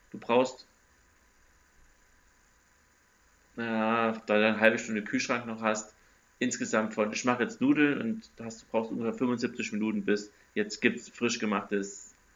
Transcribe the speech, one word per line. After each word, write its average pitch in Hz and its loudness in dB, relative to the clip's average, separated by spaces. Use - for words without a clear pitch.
du 101 -12
brauchst, 123 2
na, 113 2
da 107 4
du 110 6
eine 107 0
halbe 113 6
Stunde 107 -4
Kühlschrank 120 -2
noch 113 -8
hast, 110 -2
insgesamt 113 -2
von, 107 0
ich - -6
mache 120 2
jetzt - -4
Nudeln 143 4
und 113 -4
hast, 113 -12
du - -20
brauchst 113 0
ungefähr 113 -2
fünfundsiebzig 120 -2
Minuten, 107 -2
bis 104 0
jetzt 107 -4
gibt's - 0
frisch 117 -2
gemachtes 101 -4